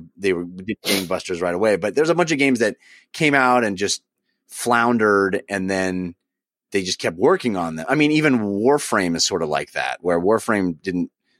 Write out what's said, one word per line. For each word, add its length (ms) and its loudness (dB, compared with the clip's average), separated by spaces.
they 160 -2
were, 140 -2
did 400 -8
gangbusters 560 -4
right 120 -2
away. 220 2
But 200 -2
there's 140 2
a 60 2
bunch 160 0
of 60 0
games 220 2
that 180 0
came 220 0
out 320 4
and 100 -2
just 280 -4
floundered, 1000 2
and 200 -4
then 460 -2
they 120 0
just 140 -6
kept 200 -4
working 400 2
on 180 -4
them. 140 -10
I 60 2
mean, 160 2
even 280 2
Warframe 800 0
is 80 0
sort 180 -2
of 60 -4
like 240 -4
that, 260 -4
where 180 0
Warframe 640 0
didn't 300 -4